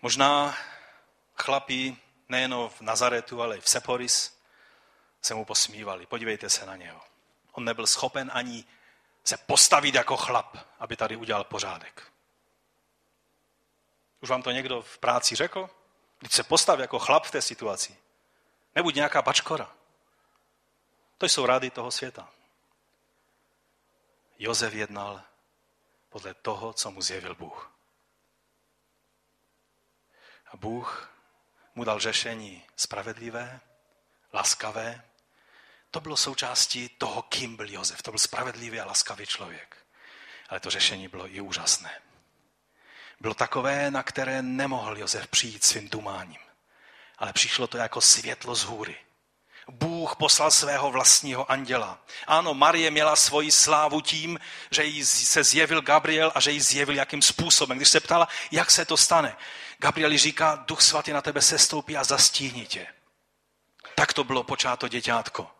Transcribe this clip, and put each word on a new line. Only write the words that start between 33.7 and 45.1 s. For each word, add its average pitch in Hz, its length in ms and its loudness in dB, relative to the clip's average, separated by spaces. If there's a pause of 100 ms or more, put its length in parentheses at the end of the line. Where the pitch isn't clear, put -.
laskavé. 110 720 -4 (840)
To 160 100 -8
bylo 151 160 -6
součástí 123 720 -2
toho, - 320 -6
kým 123 340 -8
byl 104 140 -12
Josef. - 320 -8
To 113 100 -12
byl 107 80 -4
spravedlivý 120 600 -6
a 107 60 -10
laskavý 101 400 -4
člověk. - 520 -12 (720)
Ale 95 100 -8
to 92 100 -12
řešení 95 380 -2
bylo 92 200 -14
i 95 140 -12
úžasné. - 600 -4 (1160)
Bylo 110 140 -4
takové, 139 580 -2
na 139 120 -4
které 131 380 -4
nemohl 127 560 -4
Josef 104 300 -6